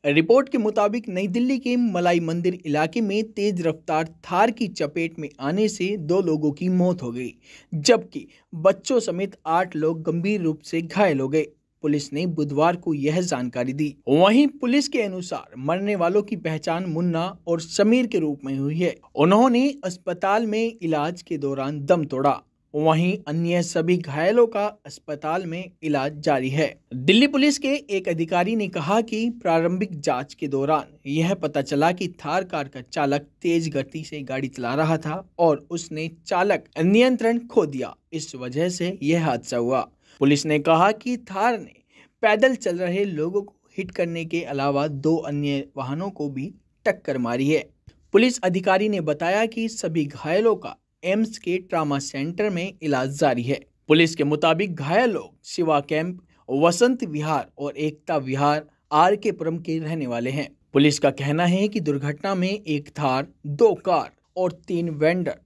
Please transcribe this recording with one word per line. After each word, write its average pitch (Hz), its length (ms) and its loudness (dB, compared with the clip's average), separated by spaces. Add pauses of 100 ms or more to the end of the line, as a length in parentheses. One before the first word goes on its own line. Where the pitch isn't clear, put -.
रिपोर्ट 226 420 4
के 277 80 -2
मुताबिक 214 520 0
नई 190 180 -4
दिल्ली 240 320 0
के 247 180 -2
मलाई 180 420 2
मंदिर 175 460 -2
इलाके 160 360 0
में 214 300 -2
तेज 202 300 -2
रफ्तार 160 460 -2 (160)
थार 202 280 2
की 226 180 -4
चपेट 165 500 -4
में 147 80 -8 (120)
आने 175 280 0
से 190 200 -4 (120)
दो 165 220 0
लोगों 156 300 0
की 180 180 -4
मौत 180 340 2
हो 120 80 -6
गई, 123 220 -8 (400)
जबकि 170 520 2 (280)
बच्चों 190 460 2
समेत 190 380 -4 (100)
आठ 175 280 0
लोग 156 280 -2
गंभीर 170 380 -2
रूप 160 200 -2
से 165 200 -4
घायल 170 380 2
हो 135 100 -2
गए। 151 160 2 (380)
पुलिस 147 300 0
ने 156 140 -2
बुधवार 156 480 0
को 170 180 -4
यह 147 280 0
जानकारी 127 520 -4
दी। 147 220 -4 (140)
वहीं 202 380 6 (100)
पुलिस 269 300 0
के 254 140 -2
अनुसार 185 580 -8
मरने 185 360 -2
वालों 202 280 2
की 208 120 -6
पहचान 165 500 -4
मुन्ना 170 400 0 (220)
और 170 140 0
समीर 226 460 2
के 196 120 0
रूप 147 260 -4
में 135 120 -6
हुई 143 220 -2
है। 175 160 0 (200)
उन्होंने 240 540 6 (140)
अस्पताल 185 640 -2
में 226 340 -2
इलाज 165 400 -2
के 160 160 -8
दौरान 139 480 -4
दम 170 200 4
तोड़ा। 139 360 0 (320)
वहीं 160 440 2 (100)
अन्य 170 360 0
सभी 175 340 0
घायलों 165 500 2
का 214 180 -2 (200)
अस्पताल 156 600 -6
में 175 260 -8 (120)
इलाज 147 380 -2
जारी 135 280 2
है। 147 180 0 (280)
दिल्ली 190 320 4
पुलिस 277 300 2
के 269 120 -4 (200)
एक 190 200 -2
अधिकारी 175 460 0
ने 214 120 -2
कहा 170 340 0
कि 226 280 -2 (120)
प्रारंभिक 175 580 0
जांच 139 340 -4
के 151 140 -8
दौरान 139 460 -2 (120)
यह 160 280 0
पता 151 280 -4
चला 147 300 2
कि 180 160 -4 (120)
थार 170 240 -2
कार 156 240 -6
का 135 160 -14
चालक 143 440 -2 (140)
तेज 170 280 0
गति 139 340 -6
से 151 180 -12
गाड़ी 131 260 -6
चला 123 280 -6
रहा 156 220 2
था 160 260 -6 (160)
और 156 320 2
उसने 160 380 -8 (160)
चालक 190 380 0 (160)
नियंत्रण 226 680 4
खो 226 180 2
दिया, 127 300 -6 (180)
इस 156 220 -10
वजह 127 340 -2
से 180 340 -6
यह 160 220 2
हादसा 123 320 -2
हुआ। 120 300 0 (340)
पुलिस 143 240 4
ने 151 140 2
कहा 165 340 4
कि 247 260 -6
थार 220 400 -2
ने - 140 -18 (500)
पैदल 220 320 4
चल 175 220 -4
रहे 185 280 -2
लोगों 180 360 -2
को - 140 -12 (220)
हिट 185 140 -6
करने 170 340 -4
के 165 200 -4
अलावा 139 420 -2
दो 151 300 0
अन्य 143 500 -2 (100)
वाहनों 143 320 -6
को 151 200 -8
भी 139 240 -8 (320)
टक्कर 185 340 -2
मारी 123 300 0
है। 151 180 0 (460)
पुलिस 240 280 4
अधिकारी 190 480 2
ने 196 140 -2
बताया 170 420 0
कि 226 240 -4
सभी 165 360 -2
घायलों 185 500 0
का - 220 -12 (260)
एम्स 220 340 0
के 175 220 -4
ट्रॉमा 160 400 -2
सेंटर 165 500 -4
में 185 320 -4
इलाज 139 360 -2
जारी 127 260 2
है। 131 160 -2 (280)
पुलिस 160 280 4
के 147 80 0
मुताबिक 160 520 0
घायल 175 340 2
लोग 156 240 -6 (120)
शिवा 156 340 0
कैंप, 160 380 -4 (320)
वसंत 175 540 4
विहार 151 440 -2 (100)
और 143 200 -8
एकता 151 400 -4
विहार 143 480 0 (260)
आरके 196 400 4
पुरम 165 260 -4
के 160 220 -4
रहने 156 280 -4
वाले 120 220 -4
हैं। 143 180 -4 (260)
पुलिस 143 260 6
का 139 120 4
कहना 147 340 0
है 190 220 2
कि 202 120 -4
दुर्घटना 147 560 -4
में 185 140 0
एक 160 400 -6
थार, 139 380 -2 (180)
दो 156 300 4
कार 160 360 0 (260)
और 180 140 0 (160)
तीन 170 240 -2
वेंडर 156 540 0